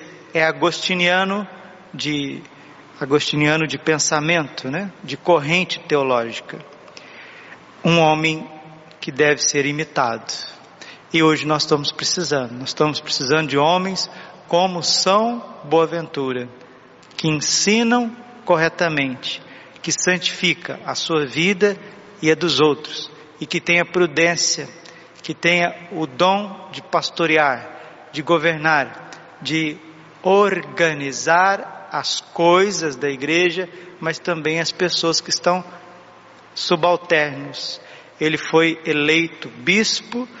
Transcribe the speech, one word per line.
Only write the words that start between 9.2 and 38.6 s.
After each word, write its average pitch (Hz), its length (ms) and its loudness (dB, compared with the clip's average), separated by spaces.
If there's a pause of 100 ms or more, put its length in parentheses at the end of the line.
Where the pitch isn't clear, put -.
ser 139 240 0
imitado. 143 680 -2 (800)
E 160 100 4
hoje 151 240 4
nós 151 160 0
estamos 143 280 0
precisando, 139 640 -4
nós 127 160 -10
estamos 151 320 0
precisando 147 480 0
de 139 80 0
homens 180 540 0 (380)
como 175 340 2
São 220 600 2 (220)
Boaventura, 147 840 0 (680)
que 160 120 -2
ensinam 226 840 2 (300)
corretamente, 160 1000 0 (380)
que 160 120 -4
santifica 175 920 -2
a 123 100 -6
sua 156 300 0
vida 185 520 0 (440)
e 156 100 4
a 160 40 6
dos 147 260 0
outros, - 500 0 (300)
e 160 60 -8
que 165 140 -4
tenha 175 240 2
prudência, 165 840 0 (540)
que 160 120 -8
tenha 175 580 0
o 160 140 -4
dom 190 640 0
de - 100 -12
pastorear, 151 1300 0
de - 80 -6
governar, 156 880 0 (300)
de 156 380 -4 (440)
organizar 170 1700 2
as - 280 -4
coisas 170 760 2
da 143 120 -4
igreja, 165 600 0 (320)
mas 160 180 -4
também 160 400 -2
as 160 140 -2
pessoas 165 480 0
que - 100 -12
estão 180 340 0 (880)
subalternos. 151 1300 -2 (400)
Ele 156 160 0
foi 160 480 2